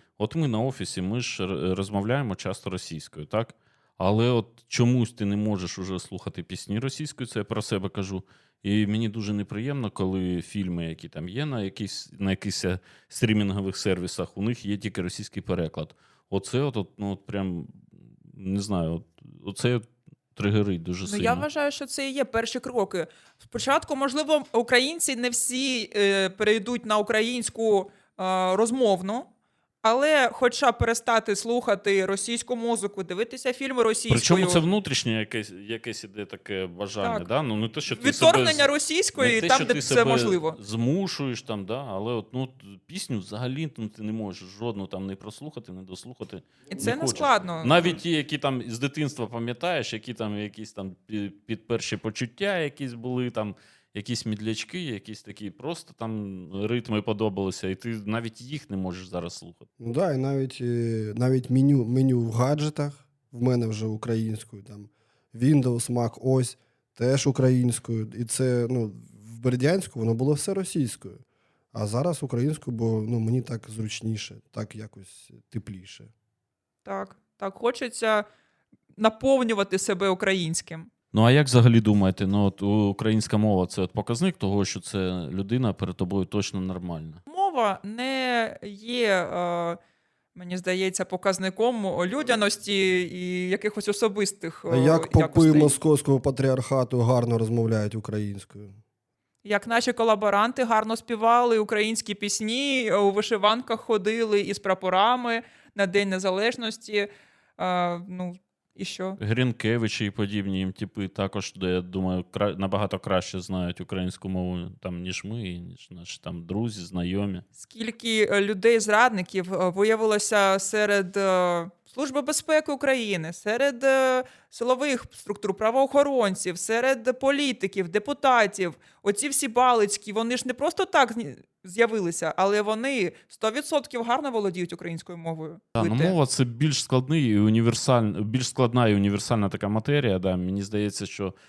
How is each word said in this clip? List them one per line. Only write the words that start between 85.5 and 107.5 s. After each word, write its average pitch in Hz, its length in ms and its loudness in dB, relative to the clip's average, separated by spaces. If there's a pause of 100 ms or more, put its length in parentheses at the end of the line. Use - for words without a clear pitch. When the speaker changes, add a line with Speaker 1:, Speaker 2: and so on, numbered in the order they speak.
Speaker 1:
перед 90 220 -6
тобою 95 300 -2
точно 101 360 -4
нормальна? 87 640 -8
Speaker 2:
Мова 302 580 0
не 247 760 -4 (240)
є, 240 260 -2
е, 175 680 0 (580)
мені 180 220 -8
здається, 185 480 -2
показником 190 1000 0
людяності 202 960 0 (100)
і 180 380 -4
якихось 208 380 -4
особистих, 202 800 -2
Speaker 3:
А 127 120 2
Speaker 2:
е, 127 60 6
Speaker 3:
як 160 260 6
попи - 100 8
Speaker 2:
якостей. 160 340 8
Speaker 3:
московського 147 640 6
патріархату 131 800 0
гарно 120 380 4
розмовляють 113 580 0
українською? 104 760 -8 (720)
Speaker 2:
Як 202 240 -2
наші 233 260 0
колаборанти 220 720 2
гарно 220 320 2
співали 233 640 4
українські 214 540 0
пісні, 240 800 -2
е, 175 40 2
у 202 160 4
вишиванках 214 680 0
ходили 214 640 2
із 196 180 -4
прапорами 202 800 2 (340)
на 202 120 2
День 196 220 0
Незалежності. 208 960 -2 (520)